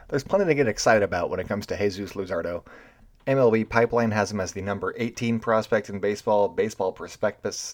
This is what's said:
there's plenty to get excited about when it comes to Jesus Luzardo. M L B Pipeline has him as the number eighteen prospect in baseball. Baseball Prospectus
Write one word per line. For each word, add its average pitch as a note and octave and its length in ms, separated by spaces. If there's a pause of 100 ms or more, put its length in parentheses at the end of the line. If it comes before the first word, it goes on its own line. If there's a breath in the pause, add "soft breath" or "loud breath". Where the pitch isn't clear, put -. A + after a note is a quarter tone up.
there's C#3 140
plenty F#3+ 220
to D#3+ 80
get C#3 140
excited G#2+ 340
about F2 300
when F#2 80
it F2+ 80
comes G#2 180
to F2 100
Jesus G2 380
Luzardo. F2 500 (600 loud breath)
M C3+ 140
L A#2+ 100
B A2 140
Pipeline A#2 480
has G#2 200
him G#2 80
as F2+ 120
the G2 100
number F#2+ 340
eighteen A#2 440
prospect A2 500
in G2+ 100
baseball. G2+ 480
Baseball G2 440
Prospectus - 840